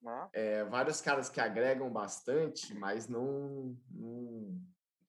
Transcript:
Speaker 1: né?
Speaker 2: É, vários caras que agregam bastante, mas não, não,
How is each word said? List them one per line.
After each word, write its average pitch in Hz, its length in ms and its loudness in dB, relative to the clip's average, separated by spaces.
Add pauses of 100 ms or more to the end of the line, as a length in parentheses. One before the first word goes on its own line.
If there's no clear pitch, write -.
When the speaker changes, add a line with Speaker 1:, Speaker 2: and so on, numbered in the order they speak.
Speaker 1:
né? 127 320 -6
Speaker 2:
É, 107 300 2
vários 131 360 2
caras 139 300 2
que - 100 -2
agregam 123 500 4
bastante, 117 840 0
mas 104 340 -2
não, 135 680 -2 (140)
não, 113 720 -8 (480)